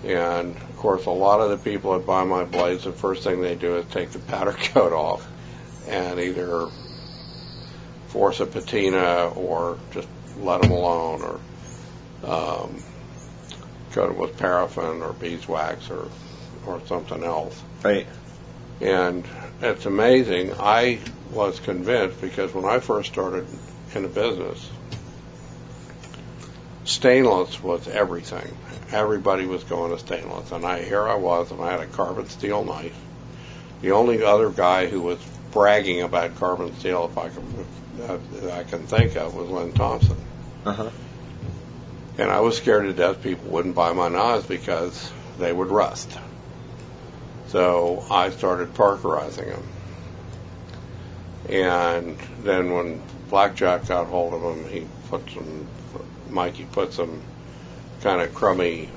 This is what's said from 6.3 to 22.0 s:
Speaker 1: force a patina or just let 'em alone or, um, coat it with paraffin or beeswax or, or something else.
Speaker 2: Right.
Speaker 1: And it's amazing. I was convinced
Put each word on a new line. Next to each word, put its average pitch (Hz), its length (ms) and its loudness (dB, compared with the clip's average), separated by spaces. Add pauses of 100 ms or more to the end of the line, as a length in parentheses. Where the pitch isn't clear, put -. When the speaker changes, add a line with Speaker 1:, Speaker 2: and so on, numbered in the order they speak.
Speaker 1:
force 101 320 4
a - 60 2
patina 92 880 2
or 87 440 -2 (140)
just 90 140 -8 (320)
let 92 260 2
'em - 60 8
alone 85 520 2
or, 50 180 -6 (920)
um, 80 520 -2 (1080)
coat 92 200 2
it 90 40 -2
with 90 220 -4
paraffin 85 640 0
or 80 120 -4
beeswax 82 760 -4
or, - 180 -6 (580)
or 90 200 -6
something 82 380 -4
else. 82 360 -2 (220)
Speaker 2:
Right. 101 240 4 (760)
Speaker 1:
And 90 460 4 (340)
it's 113 260 0
amazing. 104 720 6
I 117 420 6 (320)
was 101 280 2
convinced 95 600 2